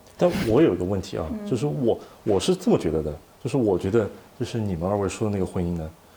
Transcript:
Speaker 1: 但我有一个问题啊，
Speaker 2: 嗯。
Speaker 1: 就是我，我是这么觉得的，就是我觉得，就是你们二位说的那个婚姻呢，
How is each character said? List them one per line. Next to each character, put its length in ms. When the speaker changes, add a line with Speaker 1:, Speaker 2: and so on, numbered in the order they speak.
Speaker 1:
但 120
我 120
有 140
一 20
个 60
问 180
题 160
啊， 140
Speaker 2:
嗯。 180
Speaker 1:
就 60
是 100
我， 320
我 120
是 160
这 160
么 80
觉 140
得 100
的， 120
就 80
是 60
我 240
觉 100
得， 160
就 80
是 120
你 180
们 140
二 80
位 100
说 220
的 40
那 60
个 60
婚 180
姻 140
呢， 120